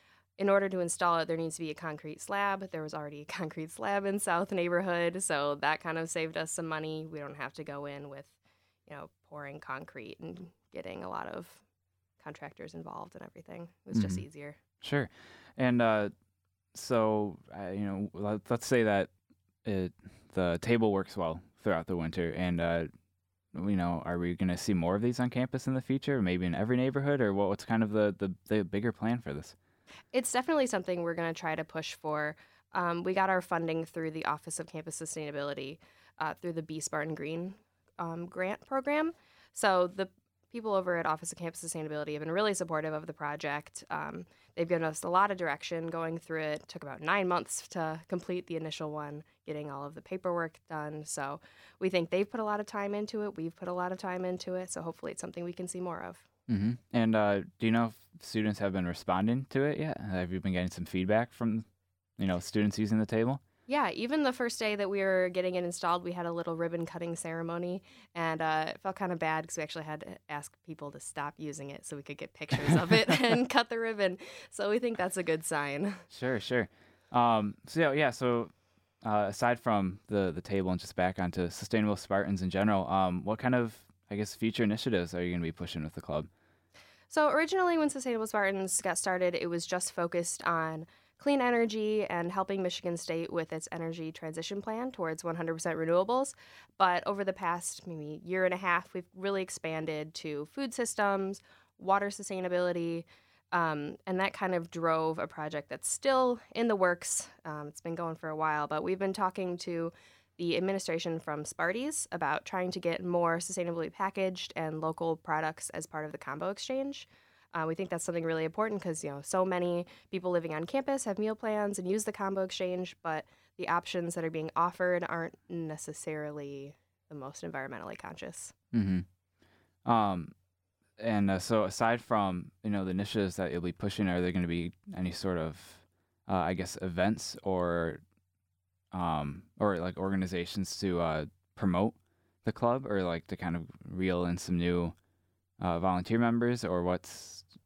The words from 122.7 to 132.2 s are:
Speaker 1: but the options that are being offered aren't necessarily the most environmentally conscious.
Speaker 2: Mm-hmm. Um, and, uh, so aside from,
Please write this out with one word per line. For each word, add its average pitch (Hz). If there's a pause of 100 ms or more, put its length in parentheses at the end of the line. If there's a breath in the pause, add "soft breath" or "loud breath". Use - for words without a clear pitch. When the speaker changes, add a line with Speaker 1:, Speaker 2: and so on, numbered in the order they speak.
Speaker 1:
but 156 (320 soft breath)
the 180
options 170
that 165
are 160
being 160
offered 180
aren't 165 (100)
necessarily 151 (340)
the 156
most 139
environmentally 131
conscious. - (220)
Speaker 2:
Mm-hmm. -
Um, 101 (640)
and, 104
uh, 95
so 107
aside 113
from, 98 (120)